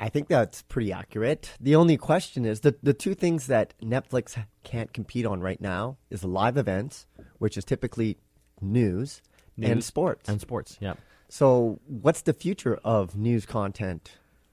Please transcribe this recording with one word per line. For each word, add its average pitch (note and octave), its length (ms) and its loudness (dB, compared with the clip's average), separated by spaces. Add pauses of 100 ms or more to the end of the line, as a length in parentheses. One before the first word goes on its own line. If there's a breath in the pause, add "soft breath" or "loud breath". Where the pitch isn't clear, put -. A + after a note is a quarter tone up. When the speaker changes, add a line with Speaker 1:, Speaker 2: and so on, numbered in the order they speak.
Speaker 1:
I A2 80 -4
think D3 200 -2
that's B2 340 2
pretty G#2+ 300 -4
accurate. A2 680 -4
The C#3 140 4
only E3 220 8
question D#3 480 0
is A2 160 -2
the, C#3+ 220 4
the C#3 120 4
two F#3+ 200 -4
things E3 340 0
that A#2 340 2
Netflix A#2 600 -4 (200)
can't A#2 300 -8
compete A#2 340 -6
on G2 140 -4
right F#2 200 -4
now G#2 380 -4 (100)
is F#2+ 160 -8
live G2 320 0
events, G#2 500 -2 (320 loud breath)
which G#2+ 200 -2
is G2+ 60 -6
typically A2+ 520 -2 (440)
news, G#2 600 0 (360 soft breath)
and A#2 180 0
Speaker 2:
News A2+ 120 0
Speaker 1:
sports. - 420 -2
Speaker 2:
And G#2 120 -2
sports, - 400 -10
yeah. G2+ 140 -4 (340 soft breath)
Speaker 1:
So B2 580 4
what's B2+ 360 0
the D#3+ 100 2
future E3+ 520 -4
of G2 320 0
news A2 280 0
content G2 680 -6 (400)